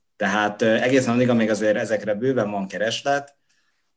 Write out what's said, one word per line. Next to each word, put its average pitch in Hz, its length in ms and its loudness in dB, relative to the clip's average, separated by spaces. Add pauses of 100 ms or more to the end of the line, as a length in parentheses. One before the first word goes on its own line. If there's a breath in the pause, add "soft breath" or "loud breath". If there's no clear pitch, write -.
(160)
Tehát, 104 460 -2
ö, 113 120 4
egészen 120 400 2
addig, 123 160 2
amíg 113 200 2
azért 107 260 2
ezekre 110 380 -2
bőven 117 380 -2
van 98 160 -4
kereslet, 117 680 -4 (600)